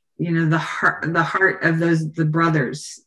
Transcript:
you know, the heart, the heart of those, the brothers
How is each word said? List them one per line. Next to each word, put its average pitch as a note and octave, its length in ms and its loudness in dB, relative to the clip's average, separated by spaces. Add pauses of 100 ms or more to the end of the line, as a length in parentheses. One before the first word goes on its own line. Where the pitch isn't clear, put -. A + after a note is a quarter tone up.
(180)
you E3+ 120 -2
know, E3 180 2
the D#3+ 100 2
heart, - 540 -4
the E3 100 2
heart F#3 420 0
of E3 140 2
those, D#3+ 340 0
the E3 120 -2
brothers D#3 840 0